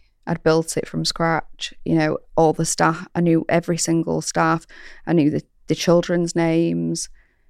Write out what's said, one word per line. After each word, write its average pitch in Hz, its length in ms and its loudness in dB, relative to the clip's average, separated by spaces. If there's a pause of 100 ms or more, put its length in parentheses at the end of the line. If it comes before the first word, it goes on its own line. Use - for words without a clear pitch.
(260)
I'd - 160 -6
built 160 360 2
it - 100 -8
from 160 160 -6
scratch, - 720 -4 (100)
you 165 100 0
know, 156 220 2 (180)
all 160 200 4
the 165 100 -2
staff, 160 500 0
I - 60 0
knew 165 260 4
every 170 300 0
single 165 460 -2
staff, 165 440 0 (400)
I - 60 0
knew 156 160 4
the, 151 140 -2 (240)
the 156 80 0
children's 175 600 2
names, 165 760 0 (400)